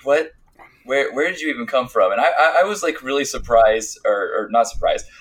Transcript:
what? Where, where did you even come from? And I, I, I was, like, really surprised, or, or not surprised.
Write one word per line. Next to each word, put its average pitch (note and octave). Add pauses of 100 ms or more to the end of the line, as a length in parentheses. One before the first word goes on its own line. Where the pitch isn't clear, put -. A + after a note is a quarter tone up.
what? D3+ (540)
Where, C3+
where D3+
did F#3
you D#3
even A#2+
come B2+
from? G2
And G#2
I, C#3+
I, D#3+
I F3+
was, G3+
like, D#3
really C3+
surprised, A2
or, G#2
or G2+
not A2+
surprised. - (140)